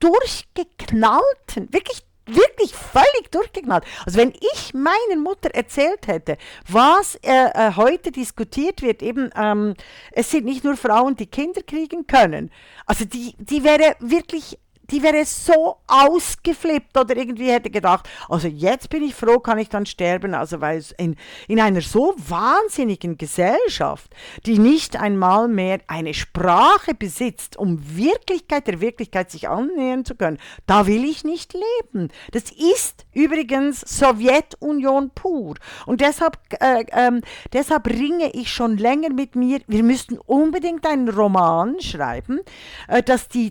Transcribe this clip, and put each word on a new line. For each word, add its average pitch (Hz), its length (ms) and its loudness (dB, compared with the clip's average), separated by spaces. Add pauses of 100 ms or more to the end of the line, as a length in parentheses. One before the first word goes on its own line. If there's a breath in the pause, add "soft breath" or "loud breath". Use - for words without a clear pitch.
durchgeknallten, 339 1700 0
wirklich, - 300 -2 (240)
wirklich 370 480 4
völlig - 560 2
durchgeknallt. 302 540 -2 (200 loud breath)
Also 175 140 -2
wenn 233 140 4 (220)
ich - 200 -12
meiner 370 460 0
Mutter 359 340 -4
erzählt 294 520 -2
hätte, 165 300 -4 (320 loud breath)
was, 285 540 4
äh, - 80 -2 (240)
äh, 220 220 2
heute 277 340 2
diskutiert 262 720 -6
wird, 226 200 -2
eben, 233 340 -4
ähm, 208 380 -2 (380 loud breath)
es - 180 -2
sind 294 140 0
nicht 262 200 -4
nur 285 120 0
Frauen, 247 400 2
die 202 100 -8
Kinder 339 360 -6
kriegen 311 440 -8
können. 165 440 2 (340 loud breath)
Also 208 200 -2
die, 240 340 -10
die 277 260 -4
wäre 302 360 4
wirklich, 294 580 -4 (300)
die 277 140 -2
wäre 302 220 4
so 330 540 2 (100)
ausgeflippt 302 1080 2
oder 254 200 2
irgendwie 247 340 -2
hätte 240 200 0
gedacht, 185 380 0 (200 loud breath)
also 170 180 -2
jetzt 175 420 -2
bin 302 140 -4
ich 285 140 -6
froh, 233 240 4
kann 226 180 -2
ich 220 100 -4
dann 208 160 -4
sterben. 180 480 -4
Also 156 280 -6
weil 156 180 -2
es 151 140 -14
in, 165 240 -4 (320 loud breath)
in 220 100 0
einer 202 220 2
so 277 380 0
wahnsinnigen 202 1000 -2
Gesellschaft, 180 960 -2 (320 loud breath)
die 220 140 4
nicht 277 360 4
einmal 202 520 2
mehr 190 400 0
eine 160 260 -6
Sprache 226 800 2
besitzt, - 640 -8
um 156 400 -4
Wirklichkeit, 311 720 -2
der 180 120 -4
Wirklichkeit 208 520 -4
sich - 160 -10
annähern 262 560 -4
zu 254 100 -10
können, 160 240 -4 (280 loud breath)
da 196 200 4
will 214 180 0
ich 311 200 -6
nicht 320 300 -8
leben. 415 580 -6 (180 loud breath)
Das - 220 -8
ist - 600 -2
übrigens 277 680 -2
Sowjetunion 269 1400 0
pur. 247 400 -6 (300 loud breath)
Und 233 140 -2
deshalb, 302 380 0 (220)
äh, 247 320 2
ähm, 240 300 2 (300 loud breath)
deshalb 285 360 0
ringe 302 460 -2
ich 240 180 -8
schon 226 260 -2
länger 277 340 0
mit 262 220 -4
mir, 254 320 0
wir 214 160 0
müssten 240 340 0
unbedingt 311 720 0
einen 277 220 0
Roman 196 720 2
schreiben, 143 580 -6 (480 loud breath)
äh, 240 160 2
dass 254 240 0
die, 233 240 -2